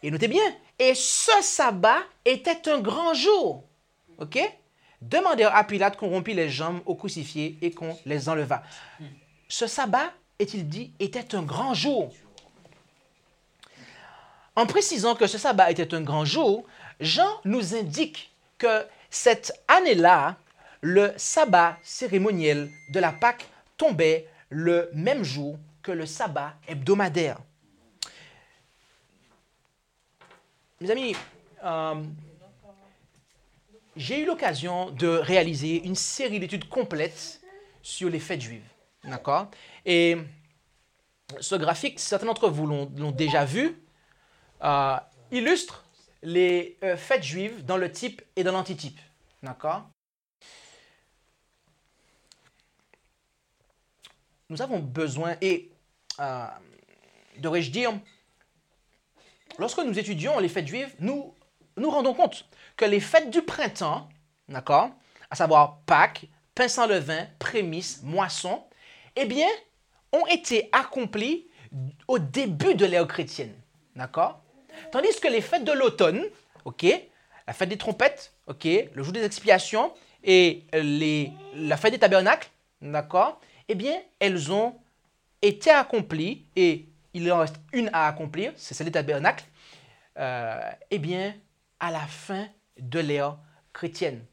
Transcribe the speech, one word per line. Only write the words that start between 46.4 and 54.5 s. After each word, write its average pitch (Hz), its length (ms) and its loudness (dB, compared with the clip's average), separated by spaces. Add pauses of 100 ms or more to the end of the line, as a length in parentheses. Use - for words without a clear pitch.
euh, 185 120 0
fêtes 175 280 -2
juives 185 420 -8
dans 185 120 -2
le 185 140 -2
type - 300 -10 (140)
et 185 80 -2
dans 180 80 0
l'antitype. 185 480 -6 (440)
D'accord ? 156 460 -8 (4000)
Nous 160 120 -10